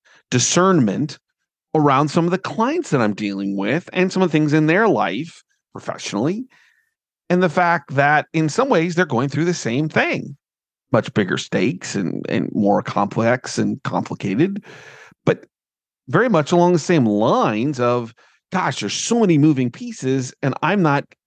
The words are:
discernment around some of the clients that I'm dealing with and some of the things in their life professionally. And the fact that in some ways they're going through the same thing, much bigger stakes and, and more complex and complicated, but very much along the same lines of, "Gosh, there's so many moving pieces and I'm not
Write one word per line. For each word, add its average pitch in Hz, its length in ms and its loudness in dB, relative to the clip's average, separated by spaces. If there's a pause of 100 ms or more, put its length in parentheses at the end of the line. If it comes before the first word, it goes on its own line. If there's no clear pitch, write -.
(300)
discernment 135 880 2 (560)
around 147 360 4
some 165 160 0
of 175 60 0
the 185 60 -2
clients 277 540 -4
that 135 100 2
I'm 107 140 0
dealing 101 420 -4
with 113 360 -4
and 185 200 0
some 185 80 0
of 185 80 2
the - 20 -8
things 151 220 2
in 156 140 2
their 190 200 2
life 117 560 -2 (280)
professionally. 165 720 -6 (840)
And 180 100 2
the 185 80 2
fact 170 460 0
that 143 360 2
in 160 160 0
some 240 220 -2
ways 175 240 2
they're 180 140 2
going 135 220 -2
through 156 160 -2
the 175 100 -2
same 135 340 -2
thing, 233 480 -2 (560)
much 110 200 0
bigger 90 240 0
stakes - 580 -4
and, 95 320 -6
and 85 260 -2
more 101 300 2
complex 113 760 -2
and 110 260 -4
complicated, 120 800 -2 (640)
but - 200 0 (640)
very 196 180 2
much 165 240 2
along 175 220 4
the 165 60 2
same 147 260 2
lines 123 720 0
of, 120 340 -2 (380)
"Gosh, 175 300 -4
there's 101 120 -4
so - 280 0
many 180 160 4
moving 135 340 4
pieces 135 720 -6
and 139 120 -2 (100)
I'm 190 180 2
not 143 240 0 (200)